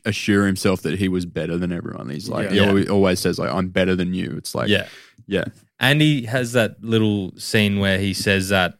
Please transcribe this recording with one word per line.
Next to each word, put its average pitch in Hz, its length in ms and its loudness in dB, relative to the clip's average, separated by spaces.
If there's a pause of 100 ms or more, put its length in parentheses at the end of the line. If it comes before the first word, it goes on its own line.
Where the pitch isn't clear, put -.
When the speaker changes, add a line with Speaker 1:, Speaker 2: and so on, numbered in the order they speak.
Speaker 1:
assure 101 440 2
himself 95 340 0
that 78 160 -2
he 98 100 0
was 90 200 -2
better 82 320 -4
than 90 120 -4
everyone. 80 380 -8
He's 76 180 -10
like, - 180 -4
Speaker 2:
Yeah. 95 60 -6
Speaker 1:
he 98 60 2
Speaker 3:
Yeah. 101 120 6
Speaker 1:
always, 98 200 2
always 95 300 4
says, 87 180 0
like, 85 160 -4
"I'm 92 140 0
better 92 280 0
than 90 200 -2
you." 92 200 -6
It's - 200 -10
like, - 140 -2
Speaker 3:
Yeah. 101 180 0 (400)
Speaker 1:
yeah. 98 160 0 (360)
Speaker 3:
And 139 220 2
he 147 220 2
has 120 300 -4
that 110 300 0
little 107 540 0
scene 104 400 2
where 98 220 2
he 95 160 -2
says 98 340 0
that, 92 300 0